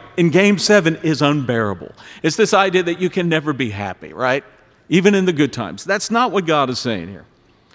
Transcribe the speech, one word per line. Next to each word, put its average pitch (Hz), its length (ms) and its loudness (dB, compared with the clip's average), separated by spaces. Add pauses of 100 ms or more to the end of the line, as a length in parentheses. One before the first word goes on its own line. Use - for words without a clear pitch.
(200)
In 170 80 4
Game 190 300 4
Seven 165 380 2
is 151 260 -2
unbearable. 117 680 0 (300)
It's 156 140 0
this 214 160 2
idea 190 300 2
that 170 180 -4
you 180 80 0
can 175 220 -2
never 151 240 0
be 120 160 -4
happy, 95 420 -10
right? 127 320 -2 (460)
Even 190 240 4
in 190 100 2
the 180 80 0
good 143 180 0
times. 98 320 -10
That's 196 280 -4
not 233 200 0
what 180 140 -2
God 151 240 0
is 127 100 -6
saying 95 300 -6
here. 92 160 -18 (500)